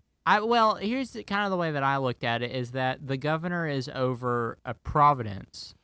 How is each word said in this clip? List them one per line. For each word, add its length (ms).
I, 160
well, 340
here's 360
the, 120
kind 220
of 60
the 60
way 140
that 120
I 140
looked 260
at 180
it 100
is 200
that 360
the 100
governor 500
is 220
over 720
a 120
providence. 960